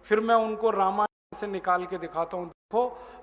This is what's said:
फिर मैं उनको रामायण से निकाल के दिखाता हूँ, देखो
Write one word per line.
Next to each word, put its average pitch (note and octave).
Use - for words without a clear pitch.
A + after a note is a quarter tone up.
फिर G#3+
मैं A3+
उनको A3
रामायण G3
से G#3
निकाल F3+
के F3+
दिखाता E3
हूँ, F3
देखो A#3